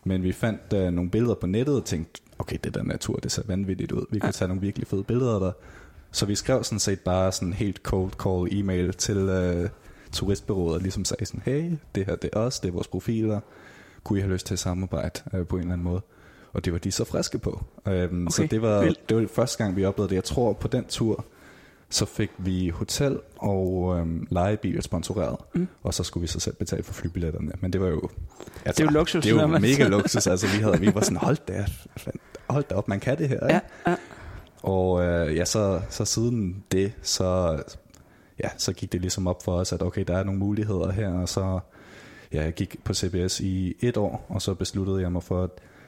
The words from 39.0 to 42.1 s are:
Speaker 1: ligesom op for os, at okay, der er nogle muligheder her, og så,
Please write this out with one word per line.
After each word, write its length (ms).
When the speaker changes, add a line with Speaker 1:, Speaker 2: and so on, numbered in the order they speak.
Speaker 1:
ligesom 260
op 160
for 100
os, 200
at 80
okay, 260
der 100
er 60
nogle 160
muligheder 520
her, 220
og 160
så, 300